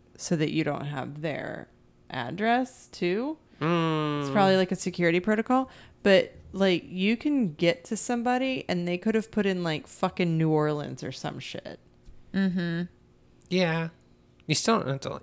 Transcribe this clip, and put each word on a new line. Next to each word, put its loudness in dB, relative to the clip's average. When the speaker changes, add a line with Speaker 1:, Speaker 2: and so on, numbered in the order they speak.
Speaker 1:
so -2
that 2
you 2
don't -4
have -8
their -8
address, -2
too. -2
Speaker 2:
Mm. 0
Speaker 1:
It's -4
probably, 6
like, 2
a -2
security 0
protocol. 0
But, 6
like, 2
you 0
can 0
get 2
to -4
somebody, -2
and 0
they 0
could 0
have -2
put 0
in, 0
like, -2
fucking 0
New 4
Orleans 0
or -6
some -8
shit. -12
Speaker 3:
Mm-hmm. 0
Speaker 2:
Yeah. 0
You 0
still 2
don't -4
have -4
to, -8